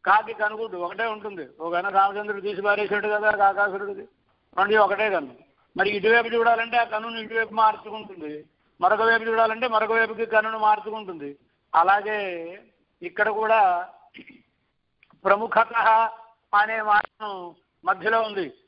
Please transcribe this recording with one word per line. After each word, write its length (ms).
కాకి 280
కనుగుడ్డు 440
ఒకటే 280
ఉంటుంది, 420
ఒక 140
కన్ను 180
రామచంద్రుడు 500
తీసి 200
పారేసాడు 460
కదా 240
కాకాసురుడిది, 760
రెండు 180
ఒకటే 340
కన్ను. 260
మరి 120
ఇటువైపు 380
చూడాలంటే 500
ఆ 60
కన్నును 340
ఇటువైపు 360
మార్చుకుంటుంది, 920
మరొక 200
వైపు 220
చూడాలంటే 440
మరొక 240
వైపుకి 340
కన్నును 340
మార్చుకుంటుంది. 760
అలాగే 840
ఇక్కడ 280
కూడా 600
ప్రముఖత 840
అనే 260
మాటను 720
మధ్యలో 360
ఉంది 320